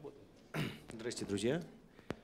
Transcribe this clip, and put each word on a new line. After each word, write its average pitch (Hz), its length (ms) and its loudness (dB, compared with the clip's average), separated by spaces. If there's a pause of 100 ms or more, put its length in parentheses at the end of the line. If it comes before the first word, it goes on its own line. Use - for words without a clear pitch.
(920)
Здрасте, 113 320 -2
друзья. 110 380 4 (600)